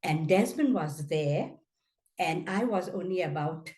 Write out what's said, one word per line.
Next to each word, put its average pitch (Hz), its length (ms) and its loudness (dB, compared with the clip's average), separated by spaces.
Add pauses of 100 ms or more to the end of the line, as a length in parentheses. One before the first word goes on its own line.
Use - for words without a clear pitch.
And 156 260 0
Desmond 233 460 4
was 151 340 -2
there, 151 500 0 (600)
and 165 320 -2
I 196 140 0
was 208 240 0
only 185 340 -2
about 151 560 -4